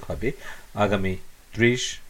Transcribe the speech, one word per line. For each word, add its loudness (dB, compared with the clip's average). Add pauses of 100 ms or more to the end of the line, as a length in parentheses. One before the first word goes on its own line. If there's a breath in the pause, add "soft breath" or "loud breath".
হবে -2 (460 loud breath)
আগামী 2 (360)
ত্রিশ 4 (280)